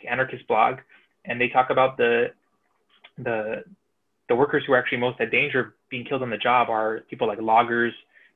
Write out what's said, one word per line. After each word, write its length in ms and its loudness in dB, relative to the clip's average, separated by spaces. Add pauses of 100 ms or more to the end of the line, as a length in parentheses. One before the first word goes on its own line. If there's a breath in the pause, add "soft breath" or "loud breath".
anarchist 400 -4
blog. 300 2 (480 soft breath)
And 120 -6
they 100 0
talk 220 2
about 280 2
the, 300 2 (920)
the, 460 -6 (640)
the 60 2
workers 320 2
who 60 0
are 60 6
actually 200 -2
most 220 -2
at 100 -2
danger 300 0
of 60 -2 (240)
being 140 -10
killed 180 -4
on 80 -6
the 80 -4
job 320 2
are 300 -2 (100)
people 180 -2
like 120 -4
loggers, 520 2 (440 soft breath)